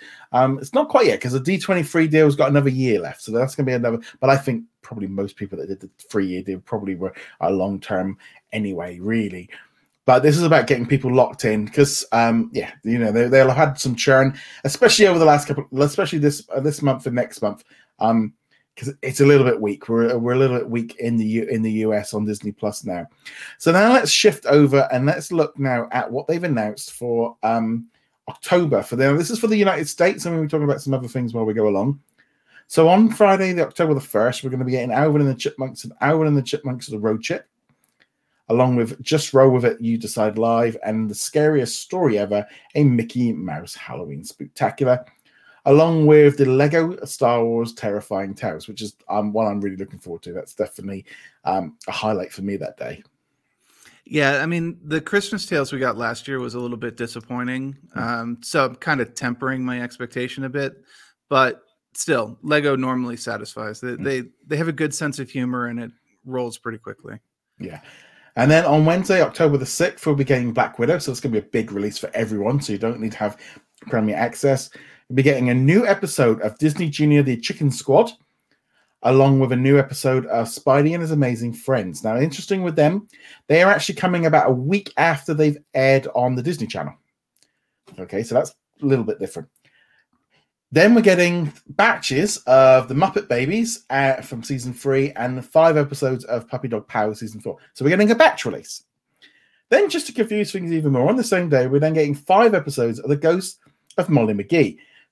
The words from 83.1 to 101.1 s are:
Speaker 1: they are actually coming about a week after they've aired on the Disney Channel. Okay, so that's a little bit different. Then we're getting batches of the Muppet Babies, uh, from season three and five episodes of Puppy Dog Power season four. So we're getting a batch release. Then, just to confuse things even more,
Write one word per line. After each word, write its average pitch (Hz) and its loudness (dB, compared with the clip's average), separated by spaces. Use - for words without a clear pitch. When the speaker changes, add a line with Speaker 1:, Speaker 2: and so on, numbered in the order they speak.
Speaker 1:
they 165 4
are 190 6
actually 196 0
coming 175 0
about 156 4
a 131 4
week 165 -2
after 156 0
they've 147 2
aired 135 2
on 127 0
the 123 -4
Disney 139 -4
Channel. 76 -10
Okay, - -6
so 226 -8
that's - 0
a 147 -2
little 131 2
bit 104 -6
different. 85 -10
Then 190 8
we're 233 6
getting 175 4
batches 202 0
of 131 8
the 131 -6
Muppet 190 0
Babies, 160 -2
uh, 135 0
from 117 -12
season 127 -8
three 139 -2
and 127 -6
five 160 2
episodes 143 -2
of 113 -6
Puppy 127 -8
Dog 110 -6
Power 107 -2
season 107 -12
four. - -12
So 127 -8
we're 147 4
getting 208 4
a 233 4
batch 262 4
release. - -10
Then, 330 4
just 330 -4
to - -12
confuse 208 -2
things 175 -6
even 156 0
more, 131 4